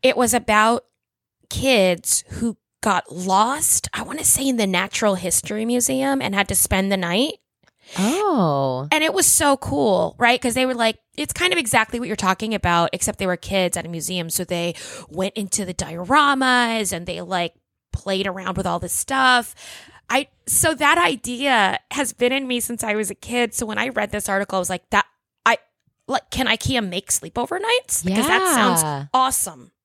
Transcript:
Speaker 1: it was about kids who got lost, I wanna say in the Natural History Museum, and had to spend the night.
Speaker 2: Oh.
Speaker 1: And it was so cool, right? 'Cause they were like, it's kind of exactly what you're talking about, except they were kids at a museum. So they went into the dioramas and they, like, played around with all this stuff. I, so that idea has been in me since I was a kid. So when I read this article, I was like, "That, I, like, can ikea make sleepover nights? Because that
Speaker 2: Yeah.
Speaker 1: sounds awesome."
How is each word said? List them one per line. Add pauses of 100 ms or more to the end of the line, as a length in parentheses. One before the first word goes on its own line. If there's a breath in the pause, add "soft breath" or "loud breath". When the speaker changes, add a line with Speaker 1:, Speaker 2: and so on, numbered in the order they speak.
Speaker 1:
it
was
about (640)
kids
who (240)
got
lost,
I
wanna
say
in
the
Natural
History
Museum,
and
had
to
spend
the
night. (580 loud breath)
Speaker 2:
Oh.
Speaker 1:
And
it
was
so
cool,
right?
'Cause
they
were
like, (180)
it's
kind
of
exactly
what
you're
talking
about,
except
they
were
kids
at
a
museum.
So
they (340 loud breath)
went
into
the
dioramas
and
they,
like, (380)
played
around
with
all
this
stuff. (560 loud breath)
I, (180)
so
that
idea (100)
has
been
in
me
since
I
was
a
kid.
So
when
I
read
this
article,
I
was
like,
"That, (380)
I, (480)
like,
can
ikea
make
sleepover
nights?
Because
that
Speaker 2:
Yeah.
Speaker 1:
sounds
awesome." (120)